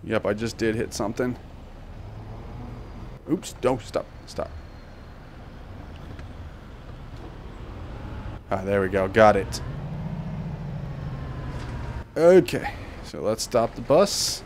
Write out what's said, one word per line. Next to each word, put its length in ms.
Yep, 240
I 60
just 240
did 180
hit 180
something. 420
Oops, 280
don't, 220
stop, 240
stop. 240
Ah, 120
there 180
we 60
go, 200
got 280
it. 240
Okay, 600
so 160
let's 220
stop 320
the 80
bus. 640